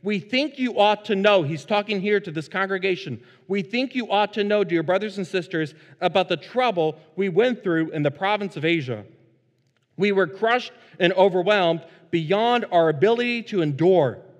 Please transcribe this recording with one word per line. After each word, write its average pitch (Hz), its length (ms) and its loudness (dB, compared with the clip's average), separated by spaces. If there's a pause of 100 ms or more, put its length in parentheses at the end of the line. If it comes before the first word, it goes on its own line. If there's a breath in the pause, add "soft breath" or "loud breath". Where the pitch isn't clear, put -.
"We 202 180 -2
think 262 380 -2
you 247 200 -4
ought 208 280 2
to 214 100 -2
know," 196 260 4
he's 151 220 -4
talking 208 360 -2
here 208 200 0
to - 100 -12
this 151 180 -10
congregation, 185 720 -4 (280 soft breath)
"we 196 140 -2
think 247 320 -4
you 240 160 -4
ought 202 240 0
to 208 100 -2
know, 208 200 2
dear 165 180 0
brothers 196 360 -2
and 190 80 -6
sisters, 160 480 -4 (260 loud breath)
about 180 280 0
the 180 80 0
trouble 175 640 -2 (180 loud breath)
we 196 120 -2
went 240 340 0
through 160 280 -2
in 156 120 -4
the 147 80 2
province 196 460 -4
of 147 80 -8
Asia. 131 400 -2 (920)
We 202 160 0
were 190 140 2
crushed 226 460 -2 (260 loud breath)
and 180 160 4
overwhelmed 185 680 2 (260 loud breath)
beyond 202 600 0
our 165 180 4
ability 233 560 2
to 202 180 -2
endure 151 560 2 (220)